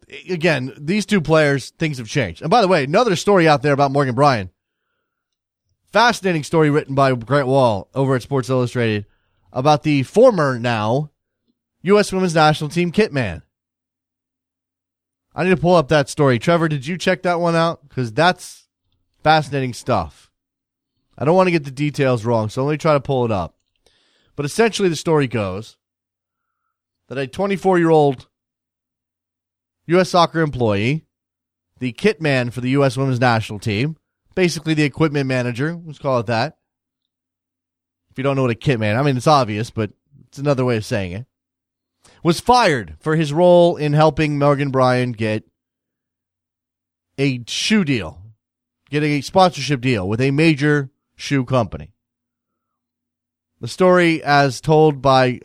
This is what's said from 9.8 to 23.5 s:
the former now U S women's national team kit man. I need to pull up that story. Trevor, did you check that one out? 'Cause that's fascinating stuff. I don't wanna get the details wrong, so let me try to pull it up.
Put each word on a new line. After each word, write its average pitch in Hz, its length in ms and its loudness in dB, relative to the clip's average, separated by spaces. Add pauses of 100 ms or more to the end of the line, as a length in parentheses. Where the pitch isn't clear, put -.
the 143 200 0
former 165 560 2
now 120 520 -2 (720)
U 202 160 4
S 196 120 -2
women's 185 240 -2
national 151 340 2
team 175 220 -2
kit 214 220 0
man. 98 300 -6 (1900)
I - 120 -6
need 185 60 0
to 175 60 4
pull 170 180 2
up 160 140 2
that 147 200 2
story. 139 280 2
Trevor, 170 300 0
did 147 180 -6
you 175 120 -8
check 185 260 -2
that 175 160 0
one 170 160 0
out? 165 320 -2
'Cause 123 240 -6
that's - 560 -2 (560)
fascinating 143 500 0
stuff. - 580 -6 (840)
I - 60 -8
don't 156 120 2
wanna 185 160 2
get 165 120 -2
the 139 80 -14
details 131 540 -2
wrong, 113 240 -2
so 131 160 -6
let 147 80 -4
me 151 40 -4
try 156 160 0
to 143 60 2
pull 131 240 -2
it 117 80 -2
up. 90 240 -4 (800)